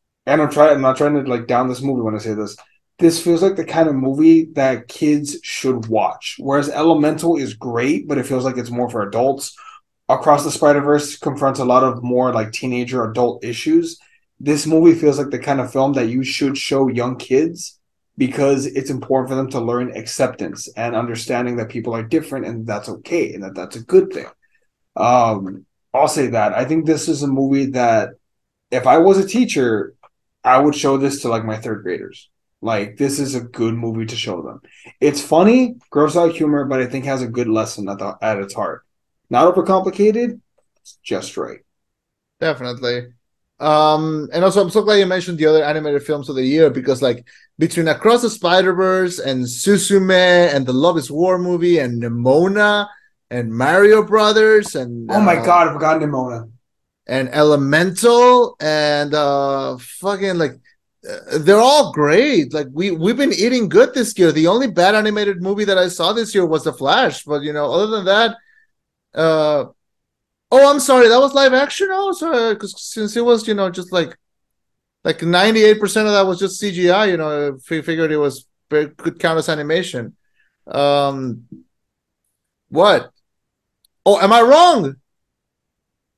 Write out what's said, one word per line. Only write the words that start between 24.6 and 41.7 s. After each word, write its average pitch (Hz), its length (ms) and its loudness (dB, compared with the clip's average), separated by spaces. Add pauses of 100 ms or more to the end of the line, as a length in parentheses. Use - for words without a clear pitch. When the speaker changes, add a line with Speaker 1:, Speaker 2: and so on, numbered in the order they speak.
Speaker 1:
Um, 107 720 0 (280)
I'll 143 140 2
say 143 200 -2
that. 107 240 0
I 117 120 -2
think 156 200 -2
this 151 240 -2
is 143 140 -4
a 139 60 -2
movie 135 380 0
that 117 440 0 (640)
if 127 160 0
I 139 100 6
was 190 200 6
a 190 100 -2
teacher, 127 640 -2 (500)
I 131 180 4
would 147 160 2
show 139 200 0
this 139 260 -4
to, 123 60 -4
like, 113 160 -2
my 110 120 -6
third 107 260 -10
graders. - 480 -10 (320)
Like, 107 340 -4
this 139 220 -2
is 135 160 -6
a 123 60 -6
good 117 340 -4
movie 113 320 -6
to 117 100 -12
show 92 260 -8
them. - 180 -16 (400)
It's 147 200 2
funny, 220 540 2 (160)
gross 151 260 0
out 170 200 2
humor, 147 280 -2
but 131 160 -2
I 123 60 -2
think 131 180 -8
has 135 160 -4
a 123 60 -6
good 117 220 -4
lesson 110 400 -4
at 98 100 -8
the, 98 240 -10
at 107 160 -2
its 98 160 -10
heart. 92 320 -8 (420)
Not 151 240 4
overcomplicated, 196 880 0 (400)
it's - 220 -20
just - 340 -10
right. 60 220 -10 (800)